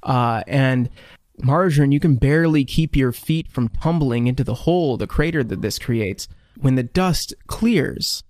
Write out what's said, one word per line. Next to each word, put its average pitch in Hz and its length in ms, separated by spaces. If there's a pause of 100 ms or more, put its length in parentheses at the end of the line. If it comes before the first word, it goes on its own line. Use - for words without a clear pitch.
Uh, 120 460
and 131 420 (480)
Margarine, 147 540
you 143 80
can 147 160
barely 151 500
keep 160 300
your 131 160
feet 160 400
from 120 180
tumbling 135 560
into 127 180
the 123 120
hole, 165 420
the 104 80
crater 151 380
that 95 180
this 104 160
creates. 110 500 (320)
When 131 160
the 127 80
dust 180 520 (100)
clears - 840